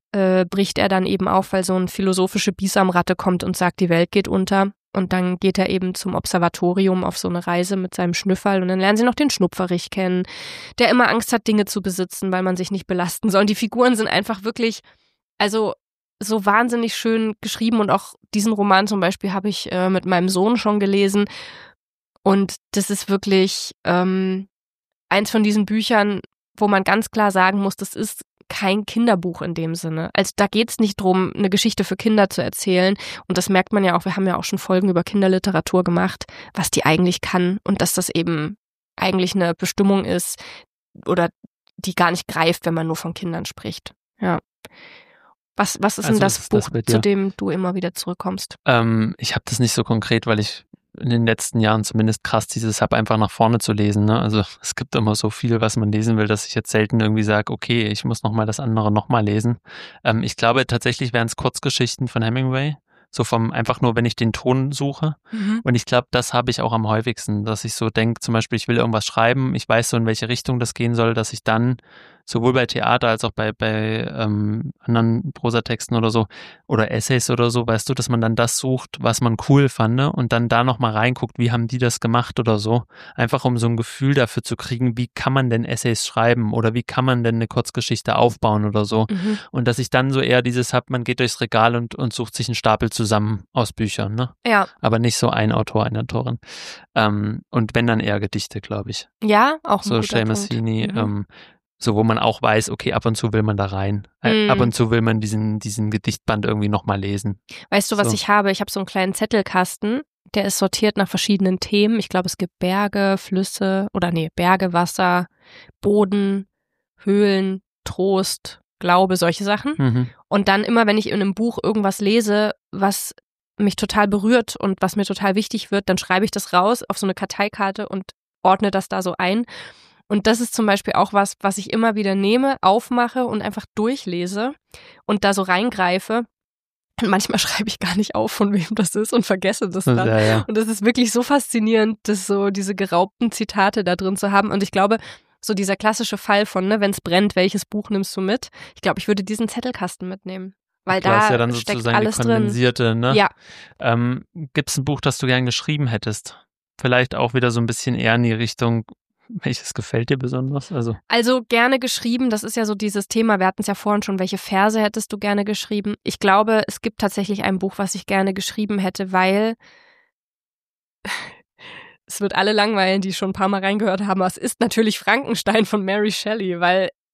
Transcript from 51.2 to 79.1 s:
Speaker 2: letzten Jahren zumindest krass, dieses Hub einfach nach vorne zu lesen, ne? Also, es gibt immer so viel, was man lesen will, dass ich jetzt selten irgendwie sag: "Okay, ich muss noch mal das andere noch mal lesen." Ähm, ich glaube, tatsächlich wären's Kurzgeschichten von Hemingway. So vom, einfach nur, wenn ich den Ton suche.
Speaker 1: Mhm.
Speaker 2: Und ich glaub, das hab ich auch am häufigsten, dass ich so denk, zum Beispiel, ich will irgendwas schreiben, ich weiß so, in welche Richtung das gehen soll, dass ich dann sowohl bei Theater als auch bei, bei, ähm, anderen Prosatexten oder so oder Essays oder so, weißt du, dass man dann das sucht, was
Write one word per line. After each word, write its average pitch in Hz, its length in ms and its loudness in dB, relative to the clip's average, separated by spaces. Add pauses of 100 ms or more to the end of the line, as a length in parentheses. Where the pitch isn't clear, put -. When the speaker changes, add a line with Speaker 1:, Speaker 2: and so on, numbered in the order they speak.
Speaker 2:
letzten 113 340 0
Jahren 110 240 2
zumindest 110 400 0
krass, - 220 0
dieses 113 360 -2
Hub 110 100 0
einfach 113 260 2
nach 107 120 2
vorne 113 280 2
zu - 140 -2
lesen, 104 320 2
ne? 107 140 4
Also, 107 240 2 (200)
es - 120 -6
gibt - 200 -8
immer 107 200 2
so 107 160 -2
viel, 117 300 -2
was 110 160 0
man 104 160 0
lesen 110 240 2
will, 107 100 2
dass 107 200 -2
ich - 80 -8
jetzt - 160 -6
selten 110 300 2
irgendwie 107 220 2
sag: 104 280 0
"Okay, 117 380 -2
ich 104 160 -4
muss 117 180 -4
noch 107 100 -2
mal 110 140 0
das 107 140 -4
andere 110 320 0
noch 107 160 0
mal 117 160 2
lesen." 107 340 0 (460)
Ähm, 113 180 2
ich 117 140 -4
glaube, 123 300 2
tatsächlich 120 460 -2
wären's 117 240 0
Kurzgeschichten - 720 -2
von 117 140 -4
Hemingway. 131 540 -2 (360)
So 120 120 0
vom, 113 280 0
einfach 117 280 -2
nur, 120 160 2
wenn 117 80 2
ich 117 120 -2
den 113 160 2
Ton 131 400 0
suche. 143 420 -4 (160)
Speaker 1:
Mhm. 214 340 -2
Speaker 2:
Und 123 100 2
ich 120 120 0
glaub, 123 240 0
das 123 240 -2
hab 120 160 0
ich - 100 -2
auch 113 120 -2
am 113 140 0
häufigsten, 107 580 -2
dass 110 200 -4
ich 110 100 -6
so 113 140 -2
denk, 113 340 0
zum 120 120 -2
Beispiel, 113 220 0
ich - 120 -6
will 117 80 2
irgendwas 117 300 0
schreiben, 127 480 0
ich - 120 -6
weiß 117 240 0
so, 123 60 0
in 117 100 2
welche 110 220 -2
Richtung 123 300 -2
das 120 160 -4
gehen 117 200 -2
soll, 117 200 2
dass 113 180 -4
ich 117 120 -12
dann 120 320 2 (520)
sowohl 123 260 2
bei 123 120 2
Theater 117 400 0
als 113 160 0
auch 113 80 -2
bei, 107 220 -4
bei, 110 600 -2
ähm, 104 680 -2
anderen 117 520 2
Prosatexten - 640 -2
oder 113 140 2
so 110 160 2 (400)
oder 110 240 0
Essays 117 400 0
oder 120 220 2
so, 120 160 0
weißt 113 200 0
du, 135 60 0
dass 120 140 -6
man 117 120 0
dann 113 140 0
das 117 240 0
sucht, - 400 -4
was 117 220 0